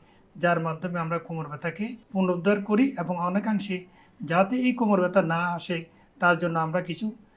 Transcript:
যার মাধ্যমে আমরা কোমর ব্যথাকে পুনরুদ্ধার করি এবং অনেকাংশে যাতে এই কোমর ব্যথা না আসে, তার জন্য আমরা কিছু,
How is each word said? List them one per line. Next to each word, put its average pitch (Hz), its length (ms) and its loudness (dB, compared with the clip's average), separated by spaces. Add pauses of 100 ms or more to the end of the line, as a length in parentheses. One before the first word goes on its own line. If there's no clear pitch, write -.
(360)
যার 170 240 2
মাধ্যমে 165 400 -4
আমরা 165 180 -2
কোমর 160 300 -8
ব্যথাকে 170 480 -6 (160)
পুনরুদ্ধার 190 500 2
করি 214 360 2
এবং 175 200 -4
অনেকাংশে 185 640 -2 (400)
যাতে 185 320 2
এই 254 160 2
কোমর 214 280 2
ব্যথা 180 220 4
না 165 140 0
আসে, 170 480 -4 (360)
তার 175 180 6
জন্য 165 200 0
আমরা 160 240 0
কিছু, 214 300 -6 (240)